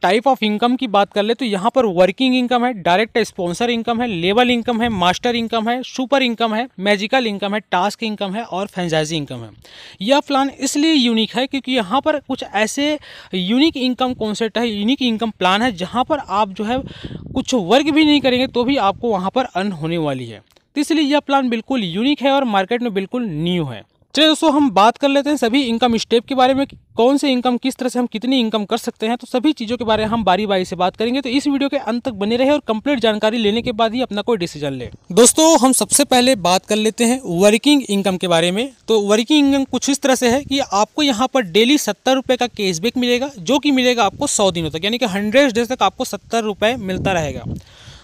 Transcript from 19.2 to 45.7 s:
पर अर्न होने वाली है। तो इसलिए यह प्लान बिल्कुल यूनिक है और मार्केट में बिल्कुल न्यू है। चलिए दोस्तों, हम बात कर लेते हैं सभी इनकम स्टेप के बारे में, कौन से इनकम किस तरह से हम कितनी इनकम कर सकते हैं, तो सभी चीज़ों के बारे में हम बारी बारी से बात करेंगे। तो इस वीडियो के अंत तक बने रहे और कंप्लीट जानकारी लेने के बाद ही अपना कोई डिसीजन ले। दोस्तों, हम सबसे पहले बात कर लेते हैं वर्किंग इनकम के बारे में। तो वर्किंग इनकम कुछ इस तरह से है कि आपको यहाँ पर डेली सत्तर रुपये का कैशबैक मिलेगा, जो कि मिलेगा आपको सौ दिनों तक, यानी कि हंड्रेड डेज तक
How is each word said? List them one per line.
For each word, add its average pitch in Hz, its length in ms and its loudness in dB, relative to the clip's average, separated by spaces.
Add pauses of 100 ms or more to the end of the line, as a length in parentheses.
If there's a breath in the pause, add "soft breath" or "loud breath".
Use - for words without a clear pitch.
पर 254 100 0
अर्न 196 280 -4
होने 165 260 -6
वाली 135 280 -4
है। 107 160 -16 (340)
तो 285 40 -2
इसलिए 302 240 0
यह 285 160 2
प्लान 277 280 0
बिल्कुल 233 360 -2
यूनिक 220 380 -2
है 269 100 2
और 277 120 2
मार्केट 220 380 0
में 240 120 -4
बिल्कुल 208 320 -4
न्यू 170 380 -2
है। 117 180 -10 (320)
चलिए 311 140 4
दोस्तों, 311 240 2
हम 285 180 4
बात 202 260 4
कर 285 120 0
लेते 277 220 0
हैं 302 60 0
सभी 247 260 0
इनकम 226 340 0
स्टेप 226 300 0
के 269 80 -6
बारे 262 200 4
में, 277 120 0 (300)
कौन 254 200 4
से 277 160 0
इनकम 247 240 0
किस 254 200 -4
तरह 254 120 -4
से 247 100 -2
हम 247 80 0
कितनी 240 340 -2
इनकम 214 240 -2
कर 214 120 -2
सकते - 300 -6
हैं, 233 100 -2
तो 247 100 -18
सभी 262 260 0
चीज़ों 233 240 -6
के 247 80 -8
बारे 214 200 0
में 214 60 -4
हम 226 140 -2
बारी 185 220 2
बारी 190 180 0
से 180 120 -8
बात 180 200 -2
करेंगे। 240 240 -2
तो 262 80 -8
इस 262 180 -2
वीडियो 277 220 0
के 285 80 -4
अंत 240 280 -4
तक 262 80 -4
बने 208 240 -2
रहे 262 140 2
और 294 180 2
कंप्लीट 233 320 -2
जानकारी 214 380 0
लेने 220 240 0
के 247 100 -4
बाद 220 220 -2
ही 254 80 -2
अपना 208 200 -4
कोई 233 140 0
डिसीजन 147 360 -6
ले। 123 180 -10 (220)
दोस्तों, 294 480 6
हम 254 120 4
सबसे - 320 0
पहले 254 340 4
बात 180 280 0
कर 214 100 0
लेते 220 280 0
हैं 247 200 0
वर्किंग 208 640 4
इनकम 196 260 0
के 180 120 -4
बारे 170 220 2
में। 240 220 -4 (160)
तो 220 140 4
वर्किंग 233 440 2
इनकम 277 180 2
कुछ - 260 -4
इस 277 120 -2
तरह 262 120 2
से 247 160 2
है 269 140 0
कि 269 160 -4
आपको 220 420 -2
यहाँ 262 320 0
पर 262 80 2
डेली 220 360 4
सत्तर 262 360 0
रुपये 262 220 0
का 247 100 -2
कैशबैक 190 500 -4
मिलेगा, 247 420 0
जो 190 200 0
कि 294 120 2
मिलेगा 247 340 2
आपको 196 220 -2
सौ 202 240 2
दिनों 165 200 -4
तक, 160 140 -8
यानी 226 140 -2
कि 254 80 -2
हंड्रेड 208 460 2
डेज 226 160 -2
तक 254 140 -4